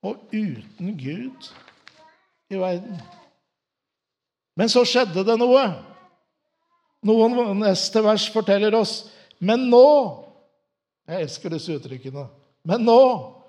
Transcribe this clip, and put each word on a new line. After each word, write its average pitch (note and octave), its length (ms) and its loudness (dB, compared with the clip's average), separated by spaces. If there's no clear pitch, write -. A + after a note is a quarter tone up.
og - 280 -12
uten F#3 640 -8
Gud F3+ 520 -12
i G3 100 -8
verden.» F#3 420 -6
Men A3 100 0
så B3 140 2
skjedde G#3+ 400 -2
det A3+ 160 0
noe. B3+ 220 4
Noen, A3+ 300 2
neste G#3+ 420 -2
vers G#3+ 300 0
forteller G#3 420 0
oss, - 300 -4
«Men A#3+ 320 0
nå», B3+ 540 6
jeg E3 160 -6
elsker - 240 -14
disse E3 240 -8
uttrykkene, C3 540 -14
«men A3 160 0
nå, A#3 160 6